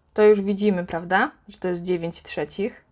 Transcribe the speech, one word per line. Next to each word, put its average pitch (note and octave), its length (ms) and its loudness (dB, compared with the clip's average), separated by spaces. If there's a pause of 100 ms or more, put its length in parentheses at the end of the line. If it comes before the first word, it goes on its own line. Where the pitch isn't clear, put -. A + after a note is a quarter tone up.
(140)
to G#3+ 100 2
już G#3 180 6
widzimy, G3 440 0
prawda, F#3 460 -2 (160)
że - 100 -20
to - 100 -6
jest F3 160 -4
dziewięć E3+ 400 -6
trzecich, F#3 680 -8